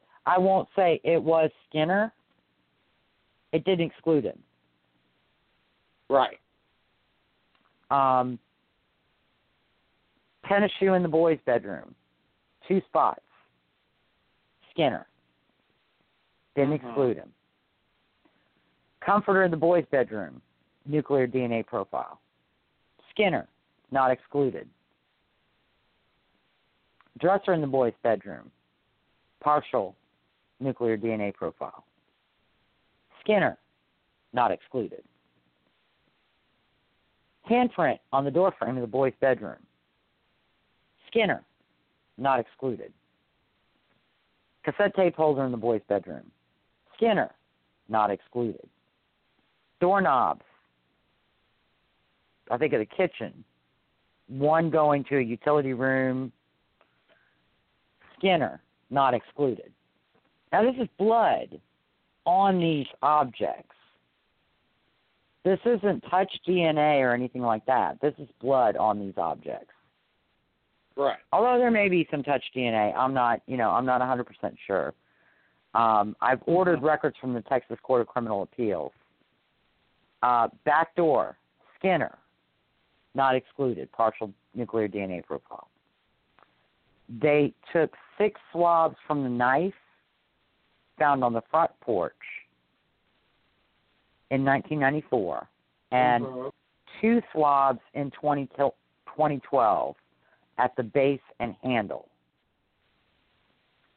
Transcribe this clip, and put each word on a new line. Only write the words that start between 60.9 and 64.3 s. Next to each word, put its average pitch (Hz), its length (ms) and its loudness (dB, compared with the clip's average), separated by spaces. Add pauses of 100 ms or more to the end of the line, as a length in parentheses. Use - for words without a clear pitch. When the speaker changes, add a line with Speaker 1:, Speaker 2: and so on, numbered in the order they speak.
Speaker 1:
blood 185 600 0 (640)
on 185 360 2
these 156 240 0 (160)
objects. 131 720 -2 (1700)